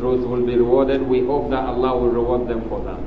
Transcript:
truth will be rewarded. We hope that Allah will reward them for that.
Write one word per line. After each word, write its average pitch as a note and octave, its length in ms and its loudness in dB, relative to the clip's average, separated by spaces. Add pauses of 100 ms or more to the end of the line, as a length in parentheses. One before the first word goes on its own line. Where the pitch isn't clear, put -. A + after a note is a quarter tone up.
truth B2 240 0
will B2 220 0
be A#2+ 100 0
rewarded. C3 460 4
We B2+ 240 2
hope C#3 240 -2
that C3 160 -2
Allah B2 320 0
will A#2+ 120 2
reward A#2+ 360 0
them A2+ 220 -4
for G#2 160 -6
that. G2 220 -10